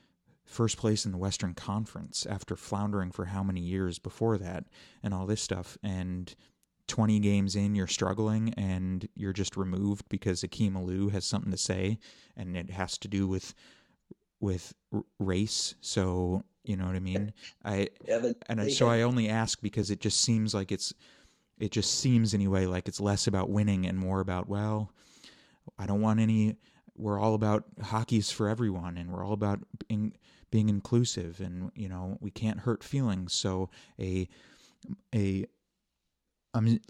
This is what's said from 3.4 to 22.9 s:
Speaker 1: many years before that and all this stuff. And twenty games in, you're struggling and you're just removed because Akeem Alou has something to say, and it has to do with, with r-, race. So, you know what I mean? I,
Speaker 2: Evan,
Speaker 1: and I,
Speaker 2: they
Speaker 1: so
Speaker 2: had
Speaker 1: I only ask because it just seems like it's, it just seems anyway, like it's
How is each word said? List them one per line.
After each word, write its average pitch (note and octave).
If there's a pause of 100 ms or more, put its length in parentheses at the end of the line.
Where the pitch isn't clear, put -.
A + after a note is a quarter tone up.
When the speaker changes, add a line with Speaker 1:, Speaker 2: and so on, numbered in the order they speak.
Speaker 1:
many F#2
years F2+
before A2
that F#2 (360)
and G2+
all F#2
this G#2
stuff. -
And F#2 (540)
twenty G#2+
games G2+
in, G2+
you're F#2+
struggling G#2+
and F#2
you're G2
just F#2+
removed G2
because F#2+
Akeem G2
Alou F#2+
has G2
something -
to F2+
say, F#2+ (380)
and F2+
it E2+
has F#2
to -
do G2
with, F#2+ (840)
with F#2+ (200)
r-, G#2 (160)
race. G2
So, F#2 (220)
you G#2
know F#2
what F#2
I F#2
mean? F#2+ (300)
I, G2 (180)
Speaker 2:
Evan, A#2 (120)
Speaker 1:
and A2+
I, G#2
Speaker 2:
they C#3
Speaker 1:
so B2
Speaker 2:
had A#2
Speaker 1:
I -
only A#2+
ask A2
because G#2
it G2
just -
seems A2
like G2
it's, - (640)
it G#2+
just -
seems A2+
anyway, G2
like F2+
it's F#2+